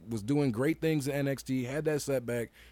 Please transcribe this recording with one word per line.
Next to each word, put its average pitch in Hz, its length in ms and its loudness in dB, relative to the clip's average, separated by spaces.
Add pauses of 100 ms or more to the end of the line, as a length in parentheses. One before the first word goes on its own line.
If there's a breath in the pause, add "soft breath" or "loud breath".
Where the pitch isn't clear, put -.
was 113 140 -4
doing 139 300 2
great 135 280 0
things 156 260 2
in 139 80 -2
N 139 140 0
X 139 140 -2
T, 131 220 -2
had 143 200 -4
that 151 160 2
setback. 120 500 -2 (220 soft breath)